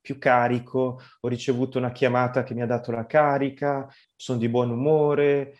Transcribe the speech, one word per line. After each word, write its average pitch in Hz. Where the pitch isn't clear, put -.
più 135
carico, 123
ho 117
ricevuto 127
una 123
chiamata 123
che -
mi 120
ha 120
dato 120
la 113
carica, 139
sono 123
di 117
buon 120
umore, 143